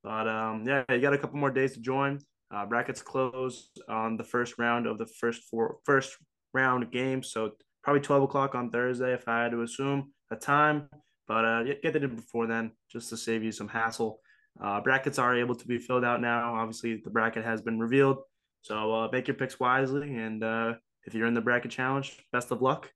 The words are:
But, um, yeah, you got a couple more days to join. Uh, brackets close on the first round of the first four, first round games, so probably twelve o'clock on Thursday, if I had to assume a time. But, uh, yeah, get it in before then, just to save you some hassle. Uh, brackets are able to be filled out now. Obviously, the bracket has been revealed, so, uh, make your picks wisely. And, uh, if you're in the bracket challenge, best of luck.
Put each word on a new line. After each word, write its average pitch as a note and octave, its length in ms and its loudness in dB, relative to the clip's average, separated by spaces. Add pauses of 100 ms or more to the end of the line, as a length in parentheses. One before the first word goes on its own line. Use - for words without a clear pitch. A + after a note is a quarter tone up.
But, A2 240 -2
um, A2 400 -2
yeah, C3+ 240 2
you B2 80 2
got C#3+ 140 4
a C#3+ 40 2
couple C#3+ 220 -6
more C#3 100 2
days C3+ 240 2
to B2 60 -16
join. C#3 400 0 (340)
Uh, G2+ 140 -6
brackets A#2+ 340 -2
close B2+ 680 -4 (180)
on A2+ 260 -2
the A2+ 80 -6
first A#2+ 360 -2
round A#2 260 2
of A2 140 -2
the A2+ 80 -4 (120)
first A#2 300 -2
four, A2+ 360 -2
first C3+ 300 4 (380)
round B2+ 380 2
games, C3 400 -2
so A2 200 -2 (320)
probably C#3+ 160 4
twelve C#3 240 4
o'clock C#3 300 0
on B2 160 -2
Thursday, B2 440 0
if B2 140 -4
I A#2 160 2
had A#2+ 80 0
to A#2 120 -2
assume C#3 500 -2 (180)
a C#3+ 40 -4
time. D3 520 2 (400)
But, A2+ 180 2
uh, A2+ 200 2
yeah, C#3 160 -2
get D#3+ 140 0
it C#3+ 80 2
in B2 120 -4
before A2+ 320 -4
then, A2+ 240 -2 (180)
just A#2 200 -12
to A2+ 80 -8
save A2+ 260 -2
you A2 80 -2
some G#2 160 -10
hassle. A2+ 520 -4 (420)
Uh, G2+ 180 -2
brackets C3 400 2
are B2 160 4
able A#2+ 200 0
to - 120 -16
be A#2+ 100 0
filled B2 280 0
out A#2+ 160 2
now. A#2+ 340 0
Obviously, A2 480 -4
the G2+ 60 -12
bracket A2+ 340 2
has A2+ 180 -2
been A2+ 180 -2
revealed, C3+ 400 4 (420)
so, G#2+ 320 -2
uh, A2 180 0
make B2+ 160 -2
your C3+ 80 0
picks C3 240 -4
wisely. C3+ 560 2
And, A2 260 -4
uh, A2+ 340 0 (280)
if - 100 -14
you're A2+ 140 2
in A#2 60 4
the A#2 80 2
bracket A#2+ 300 0
challenge, C3+ 460 -2 (140)
best B2 200 -2
of B2 100 0
luck. C3 340 0